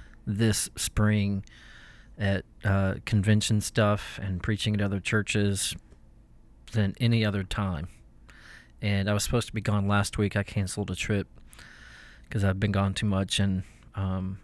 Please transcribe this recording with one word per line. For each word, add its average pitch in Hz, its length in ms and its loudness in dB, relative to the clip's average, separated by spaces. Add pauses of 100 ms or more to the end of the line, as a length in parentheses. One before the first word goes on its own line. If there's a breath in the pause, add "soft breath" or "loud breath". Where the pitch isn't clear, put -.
(280 loud breath)
this 107 480 0
spring 104 720 0 (720 loud breath)
at, 101 260 0 (220)
uh, 98 300 2 (100)
convention 107 560 2
stuff - 600 0
and 92 220 -6
preaching 107 320 -2
at 104 60 0
other 98 180 -2
churches 101 760 0 (1000)
than 101 260 0
any 117 260 4
other 101 180 0
time. 92 440 -4 (960 loud breath)
And 101 280 0
I 104 40 2
was 104 100 0
supposed - 240 0
to - 60 -14
be 110 80 -4
gone 101 260 0
last 101 300 0
week. 104 180 2
I 101 80 0
canceled 98 480 -4
a 92 40 -4
trip 101 340 -2 (1000 loud breath)
'cause 101 140 -2
I've 95 160 2
been 101 140 2
gone 98 200 2
too - 120 -4
much, 98 340 0
and, 95 240 2 (320 loud breath)
um, 92 480 -4